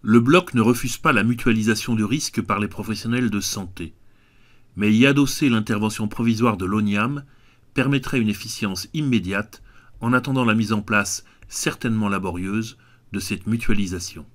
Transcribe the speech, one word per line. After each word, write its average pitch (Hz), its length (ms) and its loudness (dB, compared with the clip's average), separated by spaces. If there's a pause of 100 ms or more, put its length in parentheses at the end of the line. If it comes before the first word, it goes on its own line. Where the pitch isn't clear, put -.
Le 110 180 6
Bloc 156 360 4
ne 117 60 4
refuse 120 360 0
pas 156 160 2
la 101 100 4
mutualisation 113 680 0
du 107 100 0
risque 113 380 -2
par 104 180 -2
les 104 100 -2
professionnels 113 600 -4
de 101 100 -2
santé, 90 540 -8 (800)
mais 104 160 2
y 117 140 6
adosser 139 440 2
l'intervention 107 580 0
provisoire 113 500 0
de 92 80 -6
l'oniam 107 580 0 (520)
permettrait 139 460 0
une 107 80 2
efficience 98 680 -6
immédiate 107 680 -2 (400)
en 117 120 0
attendant 127 320 0
la 110 100 2
mise 110 180 0
en 104 80 -2
place, 104 420 -2 (260)
certainement 110 600 -2
laborieuse, 95 680 -4 (340)
de 101 80 -6
cette - 260 -8
mutualisation. 101 880 -2